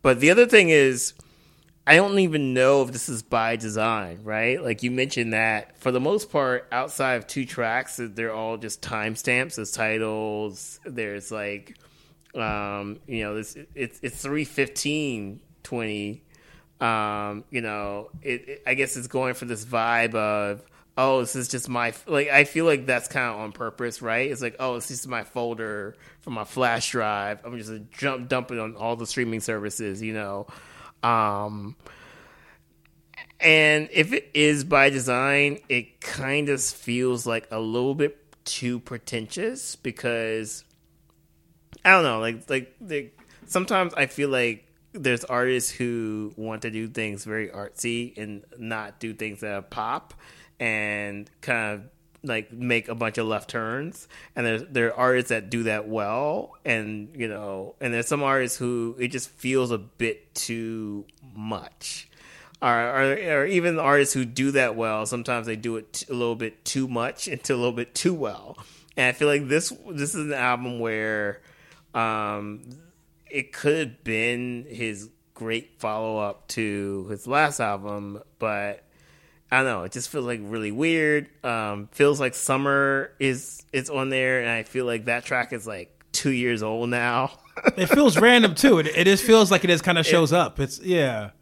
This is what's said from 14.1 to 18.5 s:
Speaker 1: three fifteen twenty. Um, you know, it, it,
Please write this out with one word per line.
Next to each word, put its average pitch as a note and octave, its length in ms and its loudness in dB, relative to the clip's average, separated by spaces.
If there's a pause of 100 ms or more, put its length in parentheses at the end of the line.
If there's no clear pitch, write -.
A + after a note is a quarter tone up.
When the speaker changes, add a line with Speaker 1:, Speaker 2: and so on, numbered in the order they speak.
Speaker 1:
three C#3+ 220 -2
fifteen C3+ 960 -2 (240)
twenty. G#2+ 580 -6 (580)
Um, G#2 680 -2
you B2+ 120 -4
know, G#2 480 -6 (120)
it, B2 260 -6
it, C#3+ 160 -14